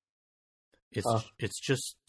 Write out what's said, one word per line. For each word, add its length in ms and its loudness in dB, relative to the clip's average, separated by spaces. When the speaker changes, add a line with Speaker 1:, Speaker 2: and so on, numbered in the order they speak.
Speaker 1:
It's, 160 -2
Speaker 2:
Huh. 140 4
Speaker 1:
it's 220 -4
just 380 0